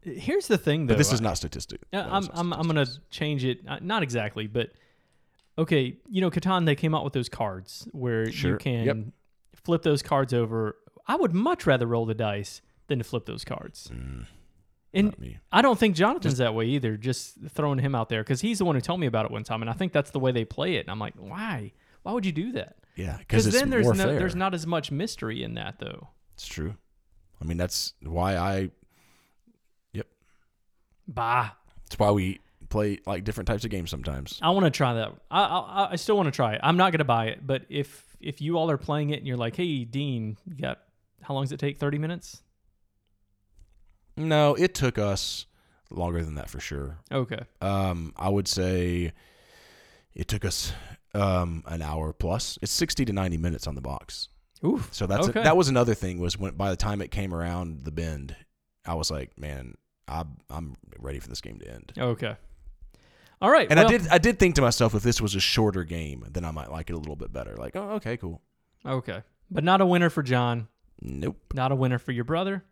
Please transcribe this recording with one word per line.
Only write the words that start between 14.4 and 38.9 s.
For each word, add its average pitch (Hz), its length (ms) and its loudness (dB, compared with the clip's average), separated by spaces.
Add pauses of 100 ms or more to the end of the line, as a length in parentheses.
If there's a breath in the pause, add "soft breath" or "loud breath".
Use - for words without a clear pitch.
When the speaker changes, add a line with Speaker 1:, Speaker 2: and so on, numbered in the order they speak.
Speaker 1:
And 196 140 6
Speaker 2:
not - 120 -2
me. 107 200 -12 (120)
Speaker 1:
I 208 120 6
don't 254 160 6
think 208 160 6
Jonathan's 196 380 4
Speaker 2:
Just 123 40 0
Speaker 1:
that 117 160 4
way 113 140 2
either, 123 300 0
just 123 400 -4 (120)
throwing 143 300 0
him 135 160 2
out 113 140 0
there, 110 140 0
'cause 127 180 0
he's 214 180 0
the 196 60 4
one 165 100 4
who 123 60 2
told 180 180 -2
me 156 80 2
about 113 180 2
it 113 60 -4
one 110 120 -6
time, 113 180 -4
and 113 100 -4
I - 20 -2
think 185 180 -2
that's - 200 0
the 143 80 -2
way 131 120 2
they 117 140 0
play 170 300 -2
it. 107 60 -2
And - 100 -8
I'm 107 80 -8
like, 107 180 -8
"Why? 165 560 -8 (300 soft breath)
Why 175 100 -6
would 220 140 0
you 180 40 0
do 170 200 -4
that?" - 260 -8 (180)
Speaker 2:
Yeah, 92 220 -6
'cause - 100 -16
Speaker 1:
'Cause 110 200 6
Speaker 2:
it's 226 120 6
Speaker 1:
then 277 120 2
there's 240 140 4
Speaker 2:
more 120 100 8
Speaker 1:
no, 190 100 4
Speaker 2:
fair. - 140 2
Speaker 1:
there's 180 160 0
not 185 180 0
as 160 140 -4
much 165 240 0
mystery 139 500 -4
in 113 140 -6
that, 107 240 -10
though. - 300 -12 (260)
Speaker 2:
It's - 120 -14
true. 80 280 -6 (680)
I 76 40 -8
mean, 82 120 -2
that's - 360 -2 (100)
why 87 340 0
I, 95 320 0 (1200 soft breath)
yep. - 140 -8 (1000)
Speaker 1:
Bah. 117 440 0 (320)
Speaker 2:
That's - 160 -14
why 104 120 6
we 98 280 0 (300)
play, 104 360 0
like, 98 200 -6
different 104 220 -4
types 110 180 -2
of 113 60 -4
games 90 180 -6
sometimes. 69 520 -8
Speaker 1:
I 160 100 2
wanna 185 200 6
try 127 240 0
that. 113 180 -4 (160)
I, 170 140 2
I, 190 480 0
I 180 60 -4
still 214 200 2
wanna 165 140 2
try 117 240 2
it. - 80 -2
I'm 165 140 6
not 185 160 6
gonna 156 100 2
buy 117 240 4
it, 139 180 -6
but 131 240 -2
if, - 520 -8
if - 200 -8
you 165 160 0
all 160 140 2
are 139 60 2
playing 147 320 -2